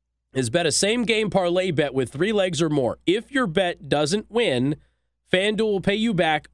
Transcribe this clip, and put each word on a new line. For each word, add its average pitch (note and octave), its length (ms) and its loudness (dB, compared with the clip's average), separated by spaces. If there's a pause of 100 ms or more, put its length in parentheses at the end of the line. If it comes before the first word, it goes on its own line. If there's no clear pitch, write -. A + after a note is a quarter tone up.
(360)
is B2+ 160 0
bet E3+ 160 2
a C#3+ 40 0
same-game G#3+ 600 0
parlay F#3 400 0
bet C#3+ 240 0
with C3 160 -2
three F3+ 200 -2
legs F#3+ 300 0
or E3 80 0
more. C3 380 0
If G#3 240 0
your C4 160 0
bet E3+ 420 -2
doesn't D3+ 400 0
win, D3 460 0 (580)
FanDuel G3+ 280 2
will G#3 200 0
pay G3 140 0
you A3 180 -2
back D#3+ 400 0